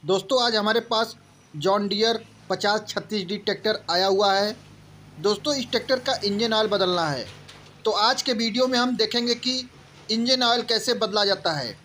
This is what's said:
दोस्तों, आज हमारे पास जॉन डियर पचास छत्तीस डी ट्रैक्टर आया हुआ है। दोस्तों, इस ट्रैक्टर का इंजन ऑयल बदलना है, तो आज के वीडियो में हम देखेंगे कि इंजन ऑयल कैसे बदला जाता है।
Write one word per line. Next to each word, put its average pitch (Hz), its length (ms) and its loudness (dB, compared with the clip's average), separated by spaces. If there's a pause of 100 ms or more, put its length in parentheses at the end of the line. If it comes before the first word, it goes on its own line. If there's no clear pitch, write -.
दोस्तों, 196 380 0
आज 233 120 2
हमारे 214 260 2
पास 226 340 -2 (380)
जॉन 190 340 0
डियर 220 320 2 (300)
पचास 202 380 0
छत्तीस 202 380 -4
डी 196 120 -6
ट्रैक्टर 214 420 -2 (120)
आया 180 160 2
हुआ 196 260 4
है। 208 220 0 (640)
दोस्तों, 208 360 0
इस 254 160 -6
ट्रैक्टर 254 280 0
का 262 240 -2
इंजन 208 300 0
ऑयल 220 140 2
बदलना 185 380 2
है, 135 200 -2 (600)
तो 220 80 2
आज 214 280 2
के 262 120 -2
वीडियो 226 340 0
में 254 120 0
हम 247 160 2
देखेंगे 240 420 0
कि 254 200 -4 (540)
इंजन 247 320 2
ऑयल 240 200 2
कैसे 226 320 0
बदला 208 300 0
जाता 190 280 0
है। 123 320 -6